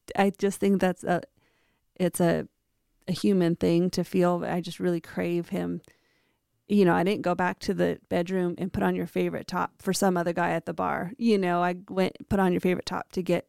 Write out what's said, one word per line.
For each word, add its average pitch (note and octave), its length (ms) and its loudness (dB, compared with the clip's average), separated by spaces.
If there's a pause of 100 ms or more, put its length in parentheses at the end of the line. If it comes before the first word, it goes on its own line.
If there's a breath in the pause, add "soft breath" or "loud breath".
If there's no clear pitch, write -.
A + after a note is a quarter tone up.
(160)
I G3 200 4
just G3 260 -2
think G3 180 4
that's F#3 240 0
a, F3+ 180 0 (760)
it's F3 240 0
a, E3 260 2 (600)
a - 40 -2
human F3+ 460 2
thing F3 340 2
to F3 140 -2
feel. F3 420 2
I F3+ 140 -2
just E3 180 -10
really F3 220 -2
crave F3 480 -4
him. F3 320 -4 (840 soft breath)
You G3+ 180 6
know, E3+ 100 6
I F3+ 80 2
didn't F#3+ 200 0
go F3 120 0
back F#3 240 -2
to G3+ 140 -4
the E3+ 340 -2
bedroom F3+ 500 -2
and F#3 160 -6
put G3+ 100 -2
on F3+ 120 2
your F3+ 100 -4
favorite F3 420 -4
top F3+ 320 -4
for - 140 -4
some F#3 240 2
other F3 160 -2
guy F3 180 -2
at E3 140 -4
the E3+ 80 -6
bar. F3 440 -4
You A3+ 200 2
know, F3 240 0
I F3+ 140 0 (140)
went, F#3 400 -2
put G3 100 0
on F#3 140 4
your E3+ 80 0
favorite F3+ 240 0
top - 260 -8
to F#3+ 100 -6
get, E3+ 280 -2